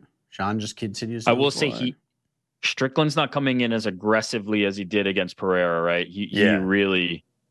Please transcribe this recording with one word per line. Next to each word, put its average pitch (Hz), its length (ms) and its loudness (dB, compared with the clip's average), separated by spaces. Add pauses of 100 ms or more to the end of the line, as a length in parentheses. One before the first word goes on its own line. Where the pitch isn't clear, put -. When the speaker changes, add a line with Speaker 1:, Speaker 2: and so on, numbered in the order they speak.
(300)
Speaker 1:
Sean 104 280 -4
just 104 180 -8
continues 113 480 -8
to 117 60 4
Speaker 2:
I - 20 6
will 127 120 2
Speaker 1:
move 143 100 2
Speaker 2:
say 151 160 0
Speaker 1:
forward. 113 140 -6
Speaker 2:
he, 123 100 -4 (680)
Strickland's 147 500 0
not 151 160 0
coming 135 300 0
in 117 120 2
as 110 140 -2
aggressively 107 800 0
as 98 120 0
he 101 80 -6
did 98 220 0
against 185 300 -2
Pereira, 90 440 2
right? 87 280 0
He, 98 220 -8
Speaker 3:
Yeah. 101 280 4
Speaker 2:
he 95 60 -2
really 92 600 2 (260)